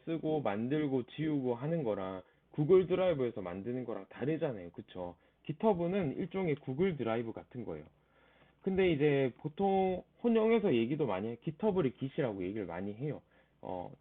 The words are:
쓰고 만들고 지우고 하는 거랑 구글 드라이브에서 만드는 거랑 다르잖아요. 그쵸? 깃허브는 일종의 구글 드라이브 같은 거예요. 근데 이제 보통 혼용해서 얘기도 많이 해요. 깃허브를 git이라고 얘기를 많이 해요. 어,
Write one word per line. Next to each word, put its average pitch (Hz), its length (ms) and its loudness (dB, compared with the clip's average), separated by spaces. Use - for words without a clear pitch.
쓰고 156 380 -2
만들고 127 640 0
지우고 143 500 -2
하는 156 280 -2
거랑 95 400 -2
구글 170 340 6
드라이브에서 160 540 0
만드는 98 440 -6
거랑 101 240 -8
다르잖아요. 127 600 -4
그쵸? 90 460 -10
깃허브는 170 720 0
일종의 190 400 -2
구글 151 400 -2
드라이브 113 360 -2
같은 107 320 -12
거예요. 80 200 -8
근데 185 300 2
이제 139 460 4
보통 190 680 0
혼용해서 220 520 4
얘기도 131 320 2
많이 101 220 -2
해요. 117 140 -6
깃허브를 175 520 0
git이라고 127 500 -2
얘기를 101 200 -2
많이 90 300 -6
해요. 117 260 -6
어, 90 400 -8